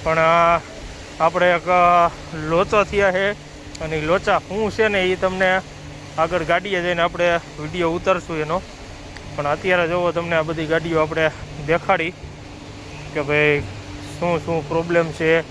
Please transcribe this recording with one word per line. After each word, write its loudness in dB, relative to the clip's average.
પણ 2
આ 6
આપણે 4
એક, -4
અ, 6
લોચા 2
થયા 2
છે 0
અને -4
ઈ -2
લોચા 2
શું -4
છે 2
ને 2
એ 2
તમને 0
આગળ 0
ગાડીએ 0
જઈને 0
આપણે 2
વીડિયો -2
ઉતારશું 0
એનો. -2
પણ -2
અત્યારે 2
જોવો 0
તમને -2
આ 4
બધી -4
ગાડીઓ 0
આપણે 2
દેખાડી 0
કે -2
ભાઈ 2
શું 0
શું -2
પ્રોબ્લેમ 2
છે 2